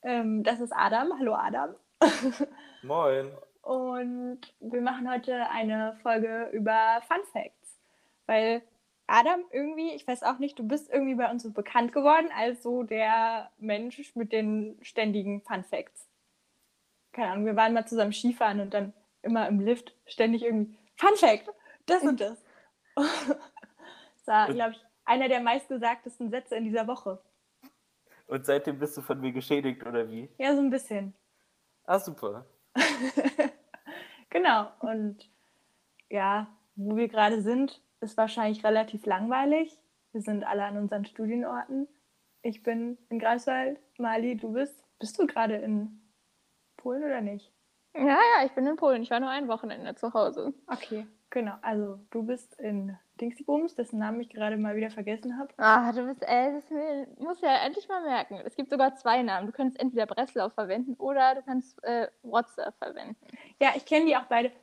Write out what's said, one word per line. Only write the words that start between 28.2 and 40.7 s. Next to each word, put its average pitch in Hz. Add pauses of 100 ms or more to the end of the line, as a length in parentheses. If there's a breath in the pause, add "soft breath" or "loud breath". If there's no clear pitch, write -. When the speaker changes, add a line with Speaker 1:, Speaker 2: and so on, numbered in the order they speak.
Speaker 2:
Und 131
seitdem 143
bist 143
du -
von 135
mir 131
geschädigt, 131
oder 117
wie? 113
Speaker 1:
Ja, 277
so 277
ein 277
bisschen. 208 (720)
Speaker 2:
Ah, 190
super. 127 (300)
Speaker 1:
<laughs> 254 (1500 loud breath)
Genau, 262 (100)
und 220 (800)
ja, 202 (280)
wo 202
wir 226
gerade 220
sind, 247 (180)
ist 214
wahrscheinlich 220
relativ 220
langweilig. 262 (360)
Wir 220
sind 208
alle 202
an 202